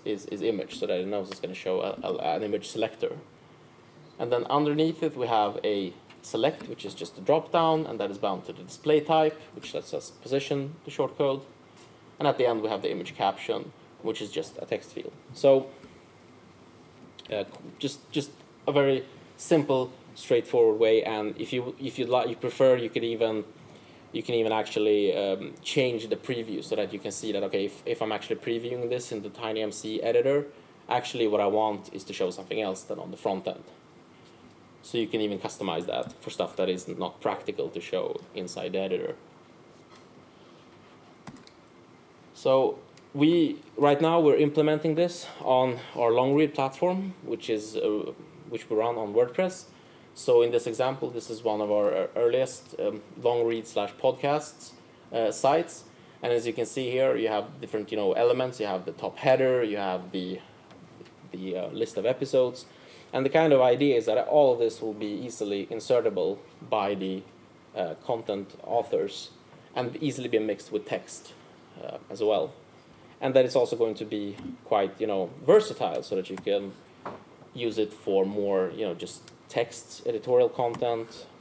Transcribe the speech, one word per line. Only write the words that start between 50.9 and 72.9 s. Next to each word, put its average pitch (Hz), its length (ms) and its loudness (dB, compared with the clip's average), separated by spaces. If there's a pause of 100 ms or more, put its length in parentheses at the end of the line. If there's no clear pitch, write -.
this 117 180 -8
is 113 160 -8
one 107 160 2
of 104 100 0
our, 104 240 4
uh, 92 120 2 (100)
earliest, 127 640 2
um, 104 220 -2 (180)
long 120 240 2
read 113 220 -2
slash 101 260 -2
podcasts, 143 800 -2 (420)
uh, 113 180 2
sites. 156 540 2 (380)
And 120 100 0
as 120 140 2
you 117 80 -2
can 120 100 -4
see 127 260 -4
here, 127 240 2
you 113 140 0
have 107 320 -2
different, 107 300 -6
you 107 80 -2
know, 98 160 2
elements. 127 440 2
You 104 80 -2
have 95 200 -4
the 85 60 -6
top - 260 -6
header, 131 440 4
you 107 140 0
have 92 340 -4
the, 92 300 -6 (920)
the, 92 260 -6
uh, 90 100 -4
list 107 300 -4
of 98 80 0
episodes. 127 580 0 (480)
And 131 120 0
the 135 60 0
kind 160 220 6
of 131 80 8
idea 127 360 6
is 113 100 2
that 110 100 4 (120)
all 139 260 6
of 117 40 0
this 113 220 2
will 110 140 -4
be 104 120 -6
easily 104 600 -4
insertable 104 720 0 (320)
by 101 240 0
the, 95 280 -4 (540)
uh, 85 260 -2
content 110 640 -4
authors - 640 -2 (460)
and 127 260 -4
easily 127 260 -2
be 117 100 4
mixed 107 340 -2
with 104 140 -4
text, - 480 -6 (480)
uh, - 140 -10 (140)
as 107 120 -6
well. 95 300 2 (720)